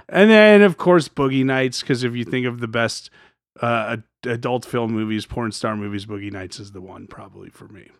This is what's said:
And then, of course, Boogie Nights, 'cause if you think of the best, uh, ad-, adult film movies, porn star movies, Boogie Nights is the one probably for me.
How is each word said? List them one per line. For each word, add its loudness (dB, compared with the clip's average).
And 4
then, 8
of 4
course, 2
Boogie 0
Nights, -4
'cause -2
if -4
you -6
think -4
of -8
the -6
best, -4
uh, -4
ad-, -12
adult -4
film -4
movies, -4
porn -8
star -8
movies, -10
Boogie -12
Nights -14
is -20
the -18
one -20
probably -20
for -20
me. -20